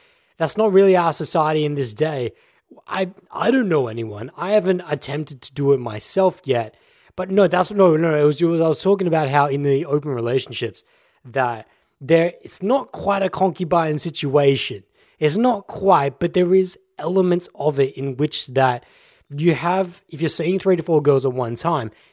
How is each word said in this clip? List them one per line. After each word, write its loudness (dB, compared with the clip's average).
that's -2
not 2
really 6
our 2
society 0
in -2
this -4
day. -4
I, -6
I -2
don't 0
know 2
anyone. -10
I -8
haven't 0
attempted -8
to -12
do 2
it 2
myself -2
yet, -2
but -8
no, 4
that's, 0
no, 4
no, 0
it 2
was, 2
it 4
was, 0
I 2
was -2
talking 0
about 0
how 2
in -4
the 0
open -2
relationships -4
that -4
there, 2
it's -8
not -2
quite -2
a -2
concubine 0
situation. 0
It's 0
not 0
quite, 2
but -2
there 2
is 0
elements 0
of -2
it 0
in -6
which -2
that 0
you 2
have, -4
if -14
you're -2
seeing 0
three 2
to -6
four 2
girls 2
at 0
one -4
time, -4